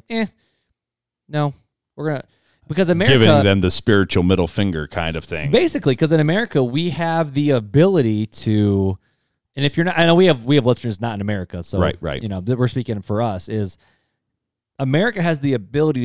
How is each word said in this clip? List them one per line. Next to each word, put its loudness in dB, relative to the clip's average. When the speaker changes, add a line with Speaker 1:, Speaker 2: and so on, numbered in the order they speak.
Speaker 1:
"Eh, -2
no, -2
we're -8
gonna," -6
because 0
America 4
Speaker 2:
Giving 6
them 4
the 2
spiritual 2
middle 2
finger -2
kind -6
of -10
thing. -6
Speaker 1:
Basically, 0
'cause 0
in 4
America, 0
we -2
have -4
the 0
ability 2
to, 0
and -2
if -4
you're 0
not, -2
I 2
know 4
we 6
have, 2
we 2
have 2
listeners -2
not -6
in -8
America, -6
so, -6
Speaker 2:
Right, 0
right. -6
Speaker 1:
you -8
know, -6
that -4
we're 0
speaking -6
for -4
us, -4
is -6
America -2
has 0
the 0
ability -2